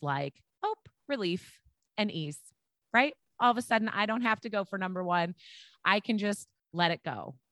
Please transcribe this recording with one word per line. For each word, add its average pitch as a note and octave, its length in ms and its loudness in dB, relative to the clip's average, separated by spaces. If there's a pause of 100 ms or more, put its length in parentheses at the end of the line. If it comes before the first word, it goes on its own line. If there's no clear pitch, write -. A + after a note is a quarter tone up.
like, C#3+ 360 -4 (220)
"Oh, G#4+ 140 -2 (320)
relief F#3+ 520 -4 (380)
and G#3+ 140 0
ease," D3+ 280 -6 (540)
right? C4 220 4 (240)
All A#3+ 100 6
of A#3 80 4
a B3 60 -4
sudden, A3 260 2
I G#3 160 0
don't A3 160 -2
have A3 200 2
to A3+ 100 -10
go G3+ 140 0
for G3 120 -8
number F#3 260 -4
one. F3 300 2 (500)
I G3 160 4
can G#3+ 200 0
just G#3 280 -2 (260)
let E3+ 180 2
it - 120 -4
go. B2+ 360 -8 (120)